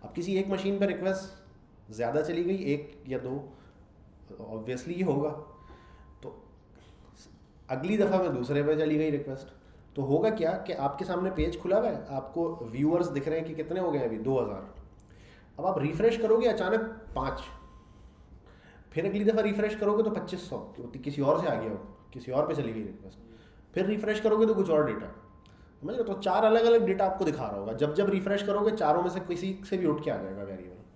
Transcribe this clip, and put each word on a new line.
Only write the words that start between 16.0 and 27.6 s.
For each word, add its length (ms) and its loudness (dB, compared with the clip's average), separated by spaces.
करोगे 320 4
अचानक 320 2
पाँच, 280 -4
फिर 140 -2
अगली 180 -2
दफ़ा 180 4
रिफ्रेश 320 0
करोगे 280 2
तो 80 2
पच्चीस 400 -6
सौ, 60 -6
कि 200 -12
किसी 240 -4
और 180 4
से 60 -2
आ 80 0
गया 160 -4
हो, 60 -4
किसी 200 -10
और 160 2
पे 60 -2
चली 180 -2
गई 100 -6
रिक्वेस्ट, 360 -12
फिर 120 0
रिफ्रेश 340 0
करोगे 260 6
तो 80 4
कुछ 160 2
और 160 6
डेटा, 200 -4
समझ 80 -6
रहे 80 -4
हो? 60 0
तो 160 -4
चार 240 2
अलग-अलग 420 8
डेटा 200 2
आपको 180 0
दिखा 220 0
रहा 100 -6
होगा, 160 -4